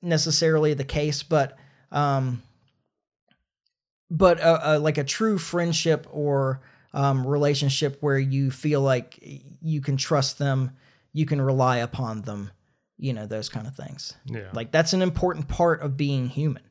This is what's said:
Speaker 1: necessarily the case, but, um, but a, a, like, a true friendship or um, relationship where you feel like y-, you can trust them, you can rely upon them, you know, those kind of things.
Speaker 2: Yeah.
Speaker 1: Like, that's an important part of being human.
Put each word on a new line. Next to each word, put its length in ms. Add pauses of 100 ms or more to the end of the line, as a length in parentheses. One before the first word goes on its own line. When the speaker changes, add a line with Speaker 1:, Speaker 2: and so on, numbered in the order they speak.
Speaker 1:
necessarily 720
the 100
case, 380
but, 340 (360)
um, 500 (1700)
but 300
a, 320
a, 60
like, 200
a 60
true 340
friendship 720
or 500 (340)
um, 320
relationship 760
where 180
you 320
feel 320
like 400
y-, 180 (220)
you 180
can 160
trust 420
them, 340 (400)
you 140
can 140
rely 380
upon 440
them, 280 (480)
you 140
know, 140
those 220
kind 180
of 80
things. 400 (120)
Speaker 2:
Yeah. 260
Speaker 1:
Like, 200
that's 200
an 100
important 460
part 340
of 140
being 320
human. 420